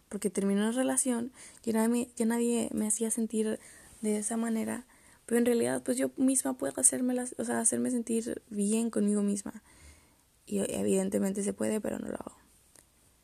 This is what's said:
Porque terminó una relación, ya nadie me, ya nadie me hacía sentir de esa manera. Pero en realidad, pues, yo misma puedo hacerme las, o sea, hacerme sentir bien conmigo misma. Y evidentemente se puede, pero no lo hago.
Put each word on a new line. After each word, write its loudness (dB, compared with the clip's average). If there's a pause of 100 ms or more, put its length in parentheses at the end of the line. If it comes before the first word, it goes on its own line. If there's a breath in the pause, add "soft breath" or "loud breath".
Porque -2
terminó 2
una 2
relación, 0 (300 loud breath)
ya -2
nadie 4
me, 0
ya 2
nadie 2
me -2
hacía 0
sentir 0 (440 loud breath)
de 0
esa -4
manera. -2 (380 soft breath)
Pero 2
en 4
realidad, 2
pues, 0
yo 0
misma 2
puedo -4
hacerme 2
las, -4
o -2
sea, -2
hacerme 2
sentir -2
bien 0
conmigo 2
misma. -4 (800 soft breath)
Y -4
evidentemente 0
se -2
puede, -2
pero -4
no -8
lo -6
hago. -14 (800)